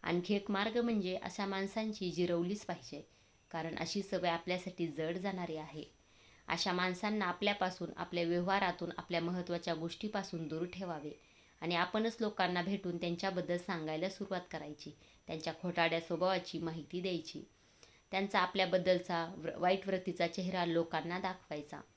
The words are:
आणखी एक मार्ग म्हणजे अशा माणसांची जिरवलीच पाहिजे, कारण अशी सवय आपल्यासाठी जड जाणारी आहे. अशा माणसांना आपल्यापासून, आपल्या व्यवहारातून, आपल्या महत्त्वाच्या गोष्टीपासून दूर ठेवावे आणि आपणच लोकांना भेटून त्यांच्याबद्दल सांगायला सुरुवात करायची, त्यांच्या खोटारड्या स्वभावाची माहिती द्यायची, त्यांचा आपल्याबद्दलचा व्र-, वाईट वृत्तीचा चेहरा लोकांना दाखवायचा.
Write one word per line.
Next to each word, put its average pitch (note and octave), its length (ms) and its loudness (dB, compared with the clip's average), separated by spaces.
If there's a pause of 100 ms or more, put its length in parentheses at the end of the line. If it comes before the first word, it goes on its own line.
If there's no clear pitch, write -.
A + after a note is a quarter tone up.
आणखी F3 320 2
एक G3+ 160 0
मार्ग G#3 260 2
म्हणजे G#3+ 400 2
अशा G3 300 -4
माणसांची G3 640 -2
जिरवलीच F3 540 2
पाहिजे, E3 440 -8 (420)
कारण E3 260 -4
अशी G3 260 -2
सवय F3+ 260 0
आपल्यासाठी F3 580 -2
जड D#3+ 300 -2
जाणारी F3+ 400 -4
आहे. D3+ 400 -10 (520)
अशा - 240 2
माणसांना F#3 520 2
आपल्यापासून, F#3 720 2
आपल्या E3+ 280 0
व्यवहारातून, F3 720 2
आपल्या E3+ 240 0
महत्त्वाच्या F3 540 0
गोष्टीपासून E3+ 760 -4
दूर D#3+ 180 -2
ठेवावे E3+ 540 -6 (400)
आणि E3+ 140 0
आपणच A3 460 2
लोकांना F3+ 420 2
भेटून F#3 340 0
त्यांच्याबद्दल F3 600 0
सांगायला E3 520 -2
सुरुवात G3 320 -4 (100)
करायची, D3+ 400 -10 (360)
त्यांच्या D#3+ 260 -4 (100)
खोटारड्या E3+ 380 4
स्वभावाची F3+ 580 0
माहिती E3 420 -4
द्यायची, F3+ 420 -4 (680)
त्यांचा G3 300 2
आपल्याबद्दलचा F3+ 960 4
व्र-, D#3+ 200 -6
वाईट F#3+ 320 4
वृत्तीचा F#3 380 2
चेहरा F3+ 380 0
लोकांना E3 540 0
दाखवायचा. E3+ 640 -6 (160)